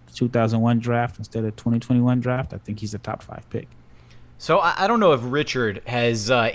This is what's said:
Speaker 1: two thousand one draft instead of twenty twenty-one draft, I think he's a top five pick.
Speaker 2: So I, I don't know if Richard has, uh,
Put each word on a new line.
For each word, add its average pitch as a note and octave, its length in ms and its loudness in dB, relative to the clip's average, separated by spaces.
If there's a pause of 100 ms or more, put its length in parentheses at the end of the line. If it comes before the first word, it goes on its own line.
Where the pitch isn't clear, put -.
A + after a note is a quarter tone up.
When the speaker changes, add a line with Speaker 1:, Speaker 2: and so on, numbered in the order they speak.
(160)
Speaker 1:
two B2+ 120 0
thousand A2+ 340 2
one A#2 180 4
draft A#2 400 -2
instead A2 260 -6
of G#2+ 100 -6
twenty A#2 220 -2
twenty-one B2 420 2
draft, B2+ 360 -4
I - 20 -12
think - 220 -10
he's G#2+ 160 -8
a - 20 -10
top - 240 -10
five - 300 -16
pick. - 160 -8 (720)
Speaker 2:
So D#3+ 180 2
I, F3 280 2
I - 20 2
don't A#3 120 2
know F3+ 140 6
if B2+ 80 2
Richard B2 640 -2
has, A#2 460 0
uh, A#2 240 4